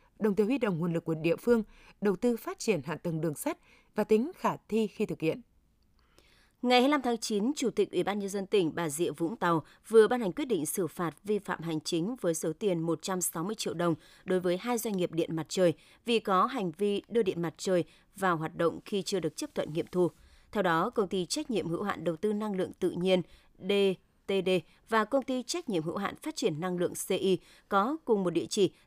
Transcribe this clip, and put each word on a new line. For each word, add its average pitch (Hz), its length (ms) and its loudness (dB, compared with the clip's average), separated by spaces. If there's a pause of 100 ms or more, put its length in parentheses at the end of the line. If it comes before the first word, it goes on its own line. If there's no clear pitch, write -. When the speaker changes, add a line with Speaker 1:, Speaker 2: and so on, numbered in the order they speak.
(200)
Speaker 1:
đồng 214 160 0
thời 214 100 4
huy 262 120 2
động 208 220 0
nguồn 170 140 0
lực 170 120 -2
của 165 80 -2
địa 160 220 2
phương, 233 280 2 (380)
đầu 202 140 2
tư 233 220 0
phát - 220 -10
triển 185 220 0
hạ 156 140 -6
tầng 160 260 -4
đường 160 140 -2
sắt - 220 -6 (380)
và 214 80 0
tính 220 320 2
khả 190 200 -2 (120)
thi 220 200 0
khi - 180 -4
thực 160 140 -6
hiện. 160 220 -2 (1200)
Speaker 2:
Ngày 247 200 6
hai 262 60 6
mươi 294 40 4
lăm 294 100 2
tháng 240 160 0
chín, 220 380 0
Chủ 240 140 -2
tịch - 220 0
Ủy 175 120 0
ban 208 160 -2
Nhân 196 100 -6
dân 196 160 -6
tỉnh 180 300 2
Bà 170 140 -2
Rịa 143 220 -2
Vũng 160 240 -4
Tàu 170 280 2 (240)
vừa 220 200 10
ban 247 140 0
hành 185 120 -2
quyết 302 120 -4
định 180 200 0
xử 170 220 -2
phạt 165 360 -6
vi 202 160 0
phạm 180 220 -6
hành 156 200 -4
chính 180 400 -2
với 175 120 2
số 156 200 -4
tiền 180 260 0
một 160 220 -2
trăm 185 200 -4
sáu 165 220 -4
mươi 214 120 -6
triệu - 180 -6
đồng 170 220 0 (300)
đối 185 140 0
với 180 180 0
hai 240 200 -4
doanh 214 200 -4
nghiệp 175 140 0
điện 165 240 -2
mặt 160 140 -4
trời 175 240 4 (320)
vì 233 140 2
có 202 260 2
hành 233 260 -4
vi 202 380 -2
đưa 226 140 2
điện 175 180 -2
mặt 165 160 -4
trời 180 260 2 (320)
vào 180 220 0
hoạt 160 200 -6
động 170 280 0
khi 202 160 -2
chưa 190 180 -4
được 160 160 -4
chấp - 200 -10
thuận 151 180 -4
nghiệm 170 180 -2
thu. 180 200 2 (400)
Theo 208 120 -2
đó, 170 260 2
Công 202 180 0
ty 185 180 -2
Trách 294 260 -6
nhiệm 190 160 -2
hữu 170 160 -4
hạn 196 200 -4
Đầu 170 120 -2
tư 214 180 -2
Năng 208 220 -4
lượng 185 240 -2
Tự 180 120 0
nhiên 185 300 2 (380)
D 185 120 -4 (580)
T - 20 -4 (140)
D 190 40 2 (400)
và 220 160 2
Công 269 180 0
ty 254 200 -4
Trách - 260 -6
nhiệm 165 140 0
hữu 165 140 -6
hạn 196 180 -4
Phát - 200 -10
triển 156 240 -2
Năng 180 180 -2
lượng 175 160 -2
C - 160 -8
I 190 300 2 (300)
có 220 360 0
cùng 208 180 2
một 175 60 0
địa 160 200 -2
chỉ 190 240 2 (140)